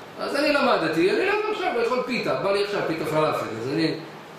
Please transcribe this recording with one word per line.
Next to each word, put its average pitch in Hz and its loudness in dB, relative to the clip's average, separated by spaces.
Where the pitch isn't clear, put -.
אז - -2
אני 156 4
למדתי, 190 4
אני - 2
הולך 392 2
עכשיו 381 -2
לאכול 247 2
פיתה, 196 -2
בא 196 0
לי 202 2
עכשיו 190 -2
פיתה 160 -2
פלאפל, 156 0
אז 120 -4
אני 160 0